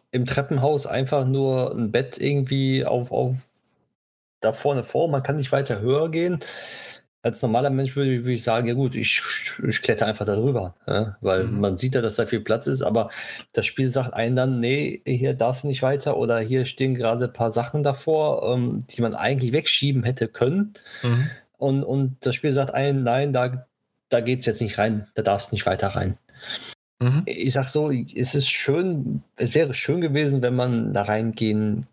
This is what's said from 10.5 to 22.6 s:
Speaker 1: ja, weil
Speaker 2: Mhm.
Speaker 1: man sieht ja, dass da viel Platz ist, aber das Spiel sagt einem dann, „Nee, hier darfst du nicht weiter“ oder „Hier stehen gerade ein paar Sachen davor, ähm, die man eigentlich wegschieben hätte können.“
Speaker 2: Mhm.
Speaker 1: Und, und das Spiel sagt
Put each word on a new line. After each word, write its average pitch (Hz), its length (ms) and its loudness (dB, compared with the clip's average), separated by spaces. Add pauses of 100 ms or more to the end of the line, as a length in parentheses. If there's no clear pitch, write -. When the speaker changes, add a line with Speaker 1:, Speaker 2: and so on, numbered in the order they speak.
Speaker 1:
ja, 101 320 -2
weil 95 280 2
Speaker 2:
Mhm. 107 120 -2
Speaker 1:
man 101 160 2
sieht 127 180 0
ja, 131 80 2
dass 110 140 -2
da 113 100 0
viel 117 140 -2
Platz 110 280 -2
ist, 135 160 0
aber 107 280 0 (400)
das 110 140 0
Spiel 131 240 -2
sagt 123 240 -2
einem 117 240 0
dann, 127 240 2
„Nee, 139 440 -2
hier 131 280 0
darfst 131 320 0
du - 20 -2
nicht 131 140 -2
weiter“ 139 340 0
oder 117 240 2
„Hier 127 240 0
stehen 131 320 0
gerade 120 300 0
ein 123 80 -8
paar 113 180 0
Sachen 131 320 -2
davor, 143 720 0
ähm, 120 340 0
die - 140 -6
man 113 120 0
eigentlich 127 380 0
wegschieben 139 520 2
hätte 123 260 0
können.“ 190 440 0 (300)
Speaker 2:
Mhm. 123 260 2 (280)
Speaker 1:
Und, 139 260 2
und 131 380 0
das 123 120 0
Spiel 147 200 0
sagt 135 200 0